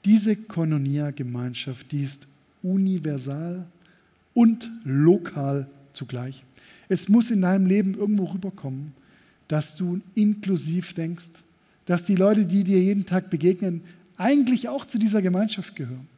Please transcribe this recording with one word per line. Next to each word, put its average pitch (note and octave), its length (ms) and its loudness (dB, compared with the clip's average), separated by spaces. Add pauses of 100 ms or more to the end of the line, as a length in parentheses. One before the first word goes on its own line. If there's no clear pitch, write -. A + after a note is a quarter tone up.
Diese G#3 320 4
Koinonia-Gemeinschaft, C#3 1600 -6
die C#3+ 100 -4
ist - 240 -10 (360)
universal E3+ 1040 -4 (680)
und A#3 360 4 (140)
lokal C#3 840 2 (260)
zugleich. B2+ 520 -12 (440)
Es F3+ 200 -2
muss A#3 220 4
in G3 120 2
deinem F#3 240 2
Leben G3 280 2
irgendwo G3+ 300 0
rüberkommen, D3+ 680 -10 (560)
dass D3+ 280 -2
du F3+ 240 -4 (140)
inklusiv F#3+ 800 0
denkst, E3 360 -8 (560)
dass F3 180 0
die G3 120 2
Leute, G3+ 300 4
die F#3+ 180 2
dir F#3 180 4
jeden G3 240 2
Tag F#3 240 -2
begegnen, F3 520 0 (340)
eigentlich B3 520 2
auch C4 160 -8
zu - 140 -6
dieser G#3 240 2
Gemeinschaft F#3 540 -2
gehören. C3 300 -10 (120)